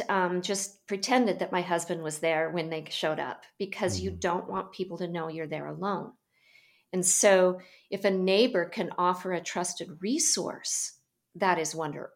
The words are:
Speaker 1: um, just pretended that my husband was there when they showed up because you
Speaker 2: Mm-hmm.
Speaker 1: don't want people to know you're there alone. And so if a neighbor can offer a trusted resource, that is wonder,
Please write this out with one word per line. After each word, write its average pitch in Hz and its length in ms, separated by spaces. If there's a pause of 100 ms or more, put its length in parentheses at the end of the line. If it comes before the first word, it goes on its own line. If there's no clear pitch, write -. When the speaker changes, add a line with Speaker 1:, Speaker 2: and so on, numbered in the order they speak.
Speaker 1:
um, 180 340
just - 440
pretended 208 540
that 175 120
my 175 80
husband 170 420
was 156 180
there 160 300
when 160 200
they 156 180
showed 156 320
up - 240 (140)
because 190 420
you 190 100
Speaker 2:
Mm-hmm. 175 100
Speaker 1:
don't - 280
want 190 240
people 185 260
to 180 100
know 170 200
you're 160 180
there 151 200
alone. 170 460 (800)
And 185 140
so 185 540 (300)
if 202 140
a 202 60
neighbor 190 540
can 175 340
offer 180 340
a 170 80
trusted 175 600
resource, - 920 (440)
that 180 220
is 156 160
wonder, 147 420